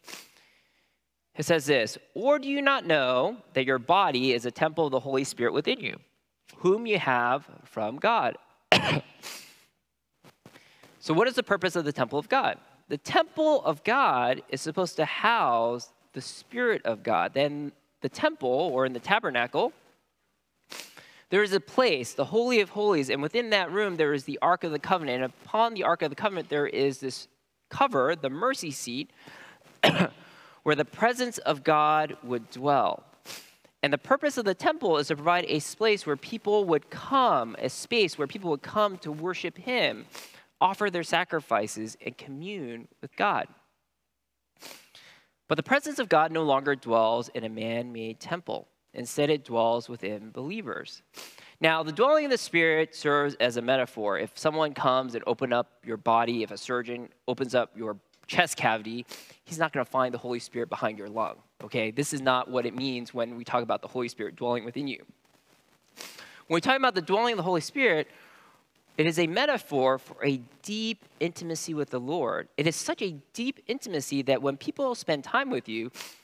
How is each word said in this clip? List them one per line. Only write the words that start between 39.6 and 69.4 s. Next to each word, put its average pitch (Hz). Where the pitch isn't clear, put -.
offer 196
their 175
sacrifices, 113
and -
commune 139
with -
God. 190
But 156
the 156
presence 285
of 220
God 160
no 160
longer 139
dwells 117
in 120
a 110
man-made 113
temple. -
Instead, 143
it 151
dwells 117
within 107
believers. 135
Now, 160
the 156
dwelling 285
of 277
the 240
Spirit 160
serves 143
as 120
a 120
metaphor. 117
If 107
someone 156
comes 131
and 117
open 123
up 120
your 117
body, 117
if 104
a 101
surgeon 120
opens 127
up 120
your 113
chest -
cavity, 113
he's 165
not 160
gonna 127
find 127
the 123
Holy 120
Spirit 120
behind 110
your 101
lung, 104
okay? 110
This 139
is 139
not 127
what 127
it 117
means 127
when 120
we 120
talk 120
about 110
the -
Holy 123
Spirit 104
dwelling 120
within 135
you. -
When 165
we 170
talk 262
about 254
the 185
dwelling 208
of 214
the 170
Holy 175
Spirit, 196
it 156
is 165
a 175
metaphor 147